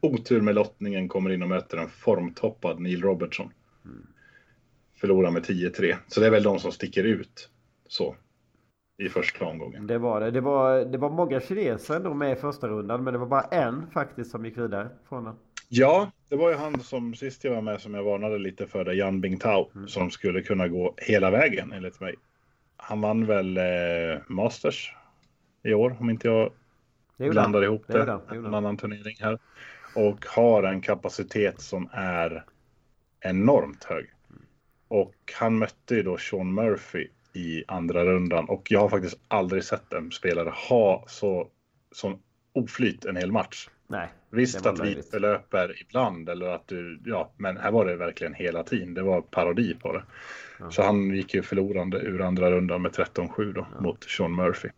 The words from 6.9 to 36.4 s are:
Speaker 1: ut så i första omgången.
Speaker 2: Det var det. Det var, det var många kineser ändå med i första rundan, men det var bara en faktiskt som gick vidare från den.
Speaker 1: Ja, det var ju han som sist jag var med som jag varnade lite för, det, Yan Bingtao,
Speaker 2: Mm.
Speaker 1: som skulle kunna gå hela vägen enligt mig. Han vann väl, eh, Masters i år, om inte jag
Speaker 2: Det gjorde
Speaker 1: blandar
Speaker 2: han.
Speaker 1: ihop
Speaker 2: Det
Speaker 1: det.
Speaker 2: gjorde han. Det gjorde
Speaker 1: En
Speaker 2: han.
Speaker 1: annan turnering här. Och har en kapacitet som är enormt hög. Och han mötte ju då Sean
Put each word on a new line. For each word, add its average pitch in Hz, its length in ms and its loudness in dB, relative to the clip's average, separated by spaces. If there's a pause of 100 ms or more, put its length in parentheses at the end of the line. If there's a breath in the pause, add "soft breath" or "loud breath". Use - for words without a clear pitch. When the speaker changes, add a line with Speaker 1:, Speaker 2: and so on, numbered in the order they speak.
Speaker 1:
ut - 460 -2 (380)
så - 280 -4 (840)
i 98 120 -6
första - 360 -2
omgången. 82 420 -10
Speaker 2:
Det 117 100 -2
var 117 220 0
det. 110 120 -2
Det 127 100 -2
var, 131 440 2
det 127 120 -6
var 143 120 -2
många 160 300 0
kineser 151 560 -4
ändå 180 180 -4
med 143 180 0
i 127 100 0
första 143 260 -6
rundan, 107 360 -4
men 131 100 -4
det 120 60 -2
var 123 80 -4
bara 135 140 2
en 147 500 4
faktiskt 127 400 -4
som 113 140 -6
gick 113 120 -10
vidare 107 320 -2 (200)
från 123 140 -8
den. 113 120 -12 (340)
Speaker 1:
Ja, 151 420 6 (180)
det 139 60 -2
var 165 140 4
ju 160 60 4
han 147 240 -2
som 120 360 -6
sist 131 280 -10
jag 131 120 -2
var 110 60 -2
med 107 200 -4
som 104 120 -12
jag 101 100 -6
varnade 104 340 0
lite 95 300 -6
för, 95 180 -2
det, 90 100 -2
Yan 95 260 0
Bingtao, 95 540 0
Speaker 2:
Mm. 98 120 -14
Speaker 1:
som 92 240 -2
skulle 92 300 -2
kunna 92 260 0
gå 90 300 -2
hela 92 340 4
vägen 107 420 2
enligt 92 260 -12
mig. 92 160 -8 (640)
Han 107 240 -6
vann 110 240 2
väl, 95 320 2
eh, 92 60 2 (640)
Masters - 680 -2 (680 soft breath)
i 113 100 0
år, 120 260 2
om 117 100 0
inte 113 180 -2
jag 113 240 4 (680)
Speaker 2:
Det 123 80 -6
gjorde 143 80 0
Speaker 1:
blandar 104 280 4
Speaker 2:
han. 101 80 4
Speaker 1:
ihop 107 180 -2
Speaker 2:
Det 117 60 -6
Speaker 1:
det. 117 60 6
Speaker 2:
gjorde 110 120 2
han. 98 180 -6
Det 110 60 -10
gjorde 113 120 -10
Speaker 1:
En 107 60 -4
Speaker 2:
han. 104 120 -2
Speaker 1:
annan 104 120 -4
turnering 107 420 -10
här. 110 200 -2 (560 loud breath)
Och 104 300 2
har 113 380 6
en 95 180 0
kapacitet 98 800 -2
som 92 300 -8
är 85 520 -4 (760)
enormt 95 640 2
hög. 78 220 -6 (840)
Och - 520 -2
han 113 180 4
mötte - 380 -2
ju 107 80 4
då 90 140 -2
Sean 92 360 -4